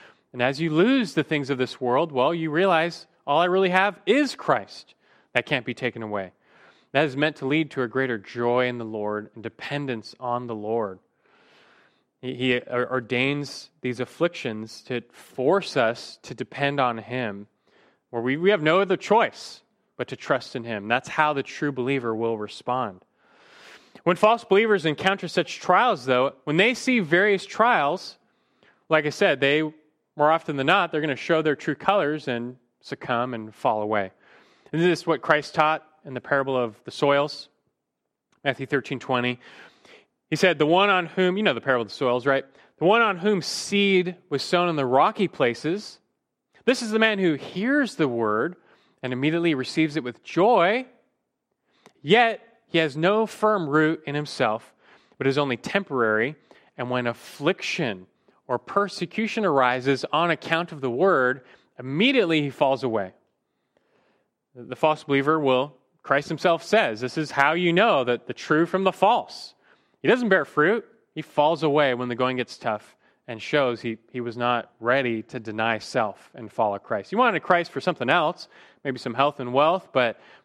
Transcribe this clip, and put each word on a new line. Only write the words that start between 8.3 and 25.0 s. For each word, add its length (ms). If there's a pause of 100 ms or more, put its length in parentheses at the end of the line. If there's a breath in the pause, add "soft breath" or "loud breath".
in 100
the 60
Lord 500
and 80
dependence 760
on 280
the 80
Lord. 440 (1200 soft breath)
He, 120
he 220
or-, 340
ordains 800 (120)
these 180
afflictions 840
to 180 (100)
force 640
us 460
to 120
depend 460
on 160
Him, 520 (600 soft breath)
where 140
we, 160
we 120
have 120
no 180
other 160
choice 640 (360)
but 100
to 80
trust 400
in 80
Him. 240
That's 200
how 260
the 80
true 300
believer 420
will 240
respond. 640 (1000 loud breath)
When 120
false 280
believers 420
encounter 420